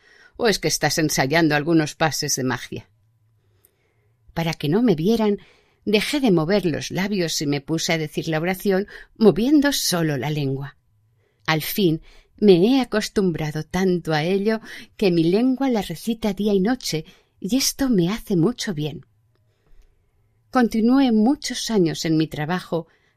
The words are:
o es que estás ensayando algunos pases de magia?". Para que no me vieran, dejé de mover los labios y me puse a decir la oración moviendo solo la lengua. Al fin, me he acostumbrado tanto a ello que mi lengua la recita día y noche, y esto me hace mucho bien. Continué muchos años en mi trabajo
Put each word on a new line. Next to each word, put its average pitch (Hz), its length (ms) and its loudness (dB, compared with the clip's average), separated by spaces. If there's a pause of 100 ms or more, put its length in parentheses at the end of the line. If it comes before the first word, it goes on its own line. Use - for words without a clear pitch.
(360)
o 240 100 -2
es 208 140 0
que - 80 -4
estás - 300 -2
ensayando 151 580 0
algunos 151 400 0
pases 151 400 -4
de 131 80 -4
magia?". - 440 -8 (1500)
Para 165 180 -4
que - 160 -6
no 190 140 2
me 233 120 4
vieran, 208 440 0 (460)
dejé 208 360 0
de 262 100 4
mover 180 360 2
los 127 240 -4
labios 185 500 -2
y 156 60 -4
me 143 140 -2
puse 160 320 -4
a 165 60 0
decir 151 300 -8
la 156 120 -2
oración 185 460 -2 (300)
moviendo 254 560 4
solo 165 460 -2
la 123 120 -4
lengua. 139 460 -4 (720)
Al 160 160 2
fin, 160 400 0 (340)
me 202 200 6
he 233 240 4
acostumbrado 170 800 -2
tanto 180 500 -2
a 151 120 0
ello 196 360 -2 (360)
que 202 140 2
mi 170 140 2
lengua 247 460 2
la 220 120 0
recita 208 520 -4
día 208 180 -2
y 196 80 4
noche, 185 440 -2 (340)
y 196 180 -4
esto 277 320 -2
me 180 220 2
hace 214 260 -4
mucho 196 380 0
bien. 151 320 -8 (1400)
Continué 240 640 2
muchos 233 580 0
años 180 340 0
en 160 120 0
mi 156 100 2
trabajo 165 600 -6 (300)